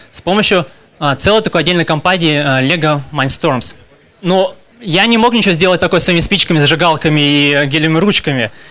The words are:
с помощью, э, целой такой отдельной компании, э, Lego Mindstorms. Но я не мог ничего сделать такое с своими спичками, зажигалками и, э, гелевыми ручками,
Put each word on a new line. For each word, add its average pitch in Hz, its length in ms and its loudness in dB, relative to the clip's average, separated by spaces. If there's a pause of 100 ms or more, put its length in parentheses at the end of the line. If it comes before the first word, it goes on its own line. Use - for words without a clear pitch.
(100)
с - 100 -14
помощью, 190 460 0 (340)
э, 143 160 0
целой 214 240 2
такой 180 220 -2
отдельной 170 240 0
компании, 165 520 0
э, 135 300 0
Lego 151 320 0 (120)
Mindstorms. 143 640 -2 (440)
Но 190 340 0 (260)
я 190 260 0
не 233 100 2
мог 226 160 2
ничего 202 220 2
сделать 180 260 0
такое 180 200 0
с - 40 -4
своими 170 160 0
спичками, 175 380 0
зажигалками 151 640 2
и, 143 340 2
э, 143 120 0
гелевыми 160 320 0
ручками, 147 520 -2 (200)